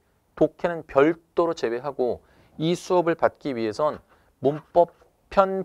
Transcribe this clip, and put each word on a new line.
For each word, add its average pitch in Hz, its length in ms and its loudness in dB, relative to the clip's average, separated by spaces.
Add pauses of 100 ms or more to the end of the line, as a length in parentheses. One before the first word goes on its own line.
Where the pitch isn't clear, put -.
(360)
독해는 160 500 -2
별도로 165 680 0
제외하고 123 680 -4 (360)
이 160 160 0
수업을 170 400 0
받기 127 420 -2
위해선 113 420 -2 (400)
문법 151 520 0 (400)
편 190 340 0